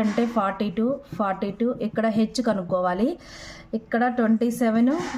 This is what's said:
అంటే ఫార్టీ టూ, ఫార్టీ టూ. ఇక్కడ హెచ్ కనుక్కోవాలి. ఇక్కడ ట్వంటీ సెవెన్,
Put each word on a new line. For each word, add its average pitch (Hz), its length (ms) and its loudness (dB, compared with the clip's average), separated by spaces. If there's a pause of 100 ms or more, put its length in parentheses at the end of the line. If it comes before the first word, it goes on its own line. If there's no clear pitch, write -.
అంటే 226 220 2
ఫార్టీ 208 420 -2 (100)
టూ, 262 220 0 (180)
ఫార్టీ 196 320 -2 (100)
టూ. 233 80 2 (200)
ఇక్కడ 220 180 0 (120)
హెచ్ 220 300 0
కనుక్కోవాలి. 185 600 0 (720)
ఇక్కడ 233 220 -2 (160)
ట్వంటీ 226 320 4 (100)
సెవెన్, 233 320 4 (260)